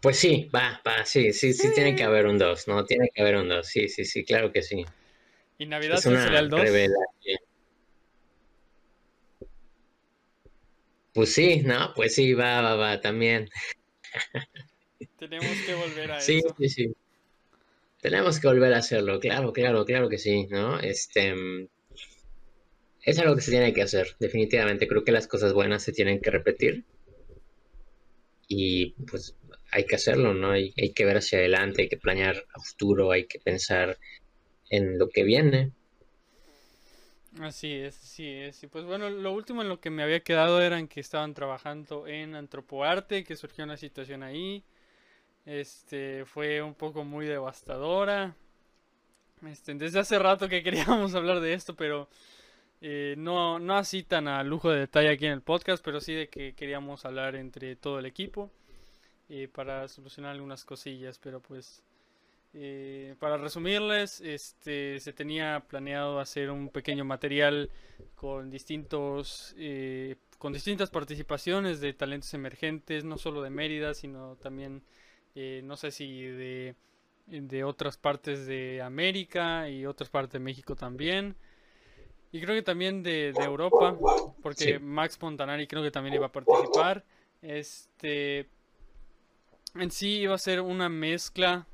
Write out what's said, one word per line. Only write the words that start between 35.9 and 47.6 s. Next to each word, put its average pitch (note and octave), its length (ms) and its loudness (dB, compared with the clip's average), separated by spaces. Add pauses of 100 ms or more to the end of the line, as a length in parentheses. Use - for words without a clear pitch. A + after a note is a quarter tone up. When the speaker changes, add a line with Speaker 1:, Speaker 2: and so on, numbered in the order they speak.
Speaker 2:
Así D3+ 320 -10
es, C#3 280 -10
así - 260 -16
es. C#3 360 -14
Y D3 40 -20
pues D#3+ 180 -12
bueno, G3+ 260 -6
lo G3 220 -6
último A3+ 280 -8
en G#3 80 -4
lo F3+ 100 -6
que D#3+ 120 -8
me D#3 100 -4
había D#3+ 200 0
quedado E3+ 400 4
era F3 180 2
en D#3+ 80 -8
que - 120 -14
estaban D3+ 360 -6
trabajando D3 720 -10
en D#3 280 -12
Antropoarte, D3+ 880 -4
que D#3+ 120 -12
surgió D3+ 300 -14
una D3+ 120 -12
situación C3+ 460 -14
ahí. F3+ 400 -10 (840)
Este, C#3 800 -10
fue D3+ 380 -6
un D3+ 120 -10
poco D#3 280 -8
muy D3 240 -8
devastadora. E3 1080 -4 (1120)